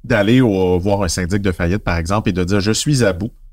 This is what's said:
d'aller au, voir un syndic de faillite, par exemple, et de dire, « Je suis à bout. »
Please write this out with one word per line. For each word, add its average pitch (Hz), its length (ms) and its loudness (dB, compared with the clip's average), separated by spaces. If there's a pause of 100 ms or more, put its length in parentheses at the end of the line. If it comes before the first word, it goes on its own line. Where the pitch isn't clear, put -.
d'aller 117 380 2
au, 92 380 2
voir 101 240 0
un 90 40 -2
syndic 92 340 -2
de 98 100 0
faillite, 90 320 -2
par 87 140 -2
exemple, 98 320 -2
et 92 40 -2
de 90 100 -2
dire, « 98 160 0
Je 101 120 0
suis 131 320 0
à 98 100 2
bout. » 98 180 -6 (220)